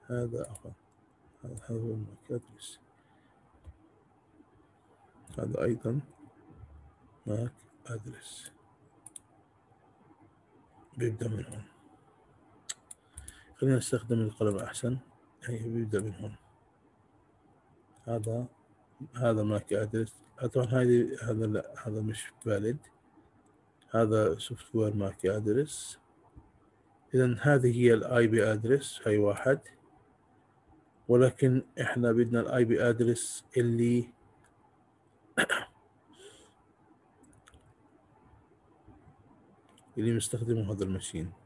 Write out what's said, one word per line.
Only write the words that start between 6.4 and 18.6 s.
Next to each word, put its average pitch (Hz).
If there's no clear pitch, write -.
ماك 113
ادرس. -
بيبدأ 113
من 104
هون. 107
خلينا 135
نستخدم 113
القلم 104
احسن. 120
هي 120
بيبدأ 113
من 104
هون. 104
هذا، 117